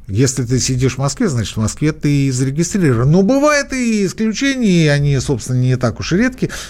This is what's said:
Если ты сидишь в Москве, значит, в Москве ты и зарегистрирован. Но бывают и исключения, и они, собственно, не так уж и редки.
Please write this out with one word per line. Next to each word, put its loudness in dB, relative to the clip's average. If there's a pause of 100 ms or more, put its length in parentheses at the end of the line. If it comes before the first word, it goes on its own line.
Если 0
ты 0
сидишь 0
в -8
Москве, -2
значит, -4
в -2
Москве -2
ты 0
и 0
зарегистрирован. 0
Но 4
бывают 2
и 0
исключения, 0
и 4
они, 2
собственно, -2
не 2
так -2
уж -4
и 2
редки. -2 (180)